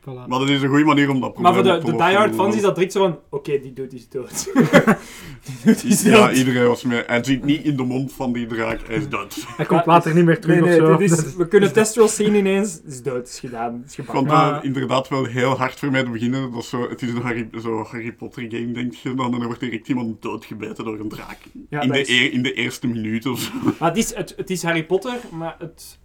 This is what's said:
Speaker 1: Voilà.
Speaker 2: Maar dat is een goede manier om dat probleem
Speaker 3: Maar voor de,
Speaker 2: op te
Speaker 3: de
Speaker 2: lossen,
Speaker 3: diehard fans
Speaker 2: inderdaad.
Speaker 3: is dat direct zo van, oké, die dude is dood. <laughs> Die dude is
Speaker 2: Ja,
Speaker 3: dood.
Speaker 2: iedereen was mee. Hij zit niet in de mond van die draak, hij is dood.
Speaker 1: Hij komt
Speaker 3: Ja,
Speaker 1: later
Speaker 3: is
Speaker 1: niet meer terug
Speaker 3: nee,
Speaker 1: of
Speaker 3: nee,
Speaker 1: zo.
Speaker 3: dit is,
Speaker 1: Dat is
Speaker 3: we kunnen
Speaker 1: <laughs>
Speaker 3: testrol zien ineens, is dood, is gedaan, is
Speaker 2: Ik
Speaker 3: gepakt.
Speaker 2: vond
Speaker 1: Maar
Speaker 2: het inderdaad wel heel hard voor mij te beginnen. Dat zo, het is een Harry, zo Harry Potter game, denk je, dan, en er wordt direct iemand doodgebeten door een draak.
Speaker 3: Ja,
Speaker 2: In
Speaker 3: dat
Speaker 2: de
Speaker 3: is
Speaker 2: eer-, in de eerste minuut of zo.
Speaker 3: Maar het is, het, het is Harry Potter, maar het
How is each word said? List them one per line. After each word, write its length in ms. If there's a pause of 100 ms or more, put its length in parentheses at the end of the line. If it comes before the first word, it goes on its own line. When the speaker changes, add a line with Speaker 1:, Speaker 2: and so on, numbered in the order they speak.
Speaker 1:
Voilà. 260
Speaker 2:
Maar 120
dat 100
is 120
een 80
goede 140
manier 260
om 120
dat 120
probleem 200
Speaker 3:
Maar 0
voor 100
de, 140
Speaker 2:
op 20
te 60
Speaker 3:
de 60
Speaker 2:
lossen, 180
Speaker 3:
diehard 260
fans 200
Speaker 2:
inderdaad. 0
Speaker 3:
is 60
dat 140
direct 180
zo 60
van, 200 (100)
oké, 300
die 140
dude 220
is 140
dood. 440
<laughs> 320 (600)
Die 180
dude 240
is 160
Speaker 2:
Ja, 240
Speaker 3:
dood. 100
Speaker 2:
iedereen 300
was 160
mee. 240
Hij 160
zit 220
niet 180
in 140
de 60
mond 300
van 200
die 140
draak, 400
hij 80
is 140
dood. 360 (120)
Speaker 1:
Hij 80
komt 200
Speaker 3:
Ja, 60
Speaker 1:
later 180
Speaker 3:
is 60
Speaker 1:
niet 100
meer 160
terug 140
Speaker 3:
nee, 80
Speaker 1:
of 60
Speaker 3:
nee, 100
Speaker 1:
zo. 180
Speaker 3:
dit 140
is, 60
Speaker 1:
Dat 80
is 100
Speaker 3:
we 120
kunnen 280
Speaker 1:
<laughs> 40
Speaker 3:
testrol 280
zien 280
ineens, 460
is 220
dood, 240
is 120
gedaan, 460
is 60
Speaker 2:
Ik 40
Speaker 3:
gepakt. 220
Speaker 2:
vond 100
Speaker 1:
Maar 280
Speaker 2:
het 80
inderdaad 460
wel 140
heel 340
hard 220
voor 120
mij 120
te 60
beginnen. 420
Dat 140
zo, 240
het 120
is 80
een 120
Harry, 280 (120)
zo 220
Harry 300
Potter 360
game, 220
denk 220
je, 200
dan, 200
en 60
er 60
wordt 140
direct 280
iemand 340
doodgebeten 640
door 140
een 100
draak. 300 (300)
Speaker 3:
Ja, 120
Speaker 2:
In 60
Speaker 3:
dat 100
Speaker 2:
de 40
Speaker 3:
is 80
Speaker 2:
eer-, 240
in 100
de 100
eerste 340
minuut 400
of 120
zo. 120 (280)
Speaker 3:
Maar 100
het 80
is, 180
het, 220
het 120
is 140
Harry 220
Potter, 340 (120)
maar 280
het 460